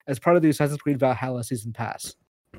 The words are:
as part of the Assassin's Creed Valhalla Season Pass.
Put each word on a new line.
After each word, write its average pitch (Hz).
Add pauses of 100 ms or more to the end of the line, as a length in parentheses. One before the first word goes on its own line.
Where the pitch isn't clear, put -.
as 135
part 175
of 170
the 156
Assassin's 147
Creed 139
Valhalla 127
Season 113
Pass. - (440)